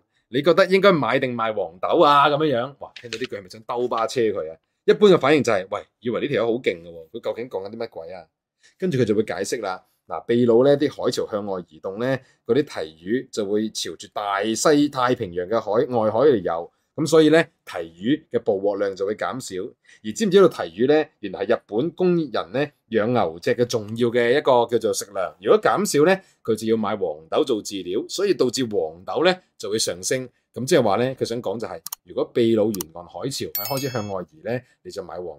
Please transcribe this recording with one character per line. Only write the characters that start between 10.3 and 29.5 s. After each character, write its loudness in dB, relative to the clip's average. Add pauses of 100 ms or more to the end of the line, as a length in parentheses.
魯 6
呢 6
啲 0 (140)
海 0
潮 -4
向 -6
外 -6
移 -20
動 -10
呢， -2 (260)
嗰 2
啲 2
提 -12
魚 -2
就 -4
會 0
朝 -8
住 -18
大 -2
西 2
太 0
平 -8
洋 -4
嘅 0
海-， -8 (260)
外 2
海 -2
嚟 4
游。 -6 (240)
噉 -2
所 6
以 6
呢， 4 (220)
提 -12
魚 -4 (100)
嘅 0
捕 0
獲 0
量 -2
就 -4
會 -2
減 -6
少。 -10 (400)
而 -8
知 -2
唔 0
知 8
道 8
提 -2
魚 0
呢， 4 (120)
原 -8
來 -4
係 2
日 -4
本 -2
工 0
人 -4
呢 -2 (220)
養 0
牛 0
隻 0
嘅 0
重 -4 (120)
要 2
嘅 2
一 4
個 4
叫 2
做 0
食 -8
糧。 -6
如 2
果 6
減 2
少 2
呢， 4 (240)
佢 0
就 -8
要 4
買 -4
黃 -4 (100)
豆 0
做 -2
飼 -8
料， -4
所 -4
以 2
導 2
致 -4
黃 -4
豆 -2
呢 4 (220)